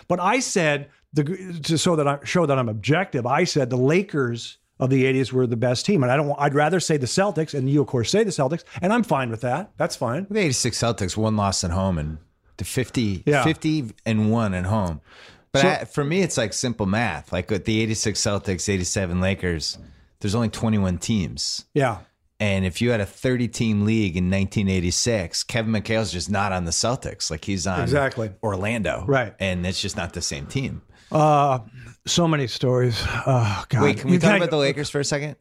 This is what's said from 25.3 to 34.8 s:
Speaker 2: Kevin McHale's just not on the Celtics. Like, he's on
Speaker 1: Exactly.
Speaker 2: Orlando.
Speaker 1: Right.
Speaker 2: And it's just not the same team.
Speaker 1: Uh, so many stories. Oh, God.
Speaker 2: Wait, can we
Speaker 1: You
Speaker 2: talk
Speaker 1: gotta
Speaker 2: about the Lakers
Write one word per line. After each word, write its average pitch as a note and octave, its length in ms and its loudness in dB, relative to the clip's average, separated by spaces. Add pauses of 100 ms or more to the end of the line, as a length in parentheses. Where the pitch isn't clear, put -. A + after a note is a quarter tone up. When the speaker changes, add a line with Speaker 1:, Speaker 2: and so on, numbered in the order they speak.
Speaker 2:
Kevin A2+ 300 -2
McHale's A2 360 -2
just E2+ 200 -6
not G2+ 220 0
on F2+ 120 -2
the E2+ 60 -2
Celtics. - 600 -4
Like, D#2 140 -8
he's F#2+ 220 -4
on F2+ 160 -2
Speaker 1:
Exactly. A2+ 480 0 (120)
Speaker 2:
Orlando. G2 640 -2
Speaker 1:
Right. B2+ 320 0
Speaker 2:
And F2+ 280 -2
it's F#2 140 -4
just G2 140 -6
not F2 200 -6
the F2 80 -6
same C#2+ 240 -6
team. - 340 -6 (300)
Speaker 1:
Uh, D3 480 4 (480)
so E3+ 200 2
many D3 200 2
stories. B2 500 2 (100)
Oh, A2+ 600 0
God. B2 140 2
Speaker 2:
Wait, D3 160 4
can - 100 -6
we F3+ 60 6
Speaker 1:
You F3 60 4
Speaker 2:
talk E3 80 6
Speaker 1:
gotta G#3 100 6
Speaker 2:
about E3+ 120 2
the E3 60 0
Lakers C#3 320 0